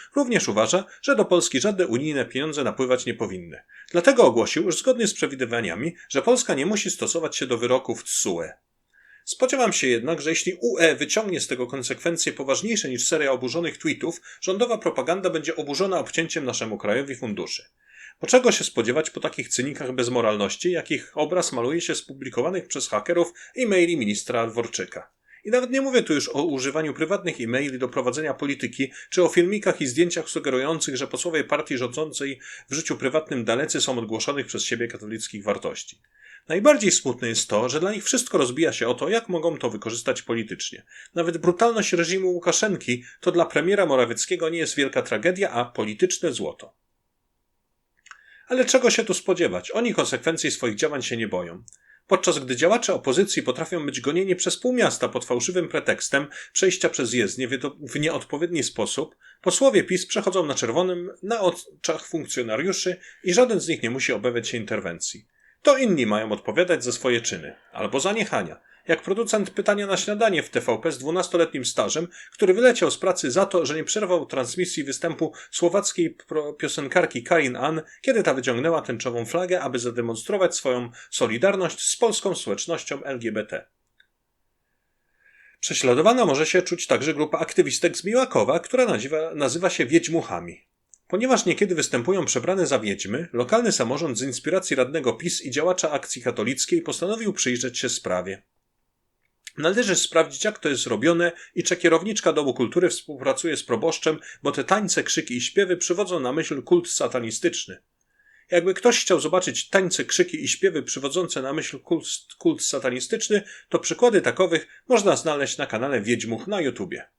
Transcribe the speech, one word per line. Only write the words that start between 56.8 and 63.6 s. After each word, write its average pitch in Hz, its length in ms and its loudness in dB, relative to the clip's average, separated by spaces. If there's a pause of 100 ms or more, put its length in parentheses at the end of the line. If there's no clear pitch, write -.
przez 127 240 -2
jezdnię 120 360 0
w, 135 100 -2 (220)
w 147 200 -6
nieodpowiedni 151 640 -2
sposób, - 540 -4 (260)
posłowie 202 420 4
pis 185 220 -2
przechodzą 190 400 -2
na 139 80 -2
czerwonym 175 560 -2 (120)
na 220 180 -2
oczach - 640 -4
funkcjonariuszy 151 920 -2 (280)
i 175 100 0
żaden 226 260 4